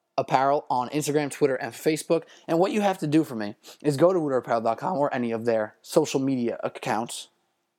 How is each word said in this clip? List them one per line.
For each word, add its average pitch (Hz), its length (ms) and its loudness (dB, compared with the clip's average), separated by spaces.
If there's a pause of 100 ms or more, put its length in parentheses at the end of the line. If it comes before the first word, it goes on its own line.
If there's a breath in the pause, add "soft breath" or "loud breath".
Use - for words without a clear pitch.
(160)
Apparel 139 520 2
on 123 220 0
Instagram, 147 400 0
Twitter, 135 240 0
and 123 180 -6
Facebook. 160 520 -2 (220 loud breath)
And 165 120 0
what 185 140 2
you 220 100 0
have 190 160 0
to 185 80 -4
do 151 180 4
for 135 100 -10
me 107 220 -6 (260 loud breath)
is 143 140 2
go 170 160 6
to 180 80 2
wooter 139 160 0
apparel 117 240 0
dot 113 180 0
com 139 180 -4
or 143 160 0
any 120 200 -2
of 113 120 -4
their 110 360 0
social 147 400 0
media 127 420 -2
accounts - 680 -4 (500)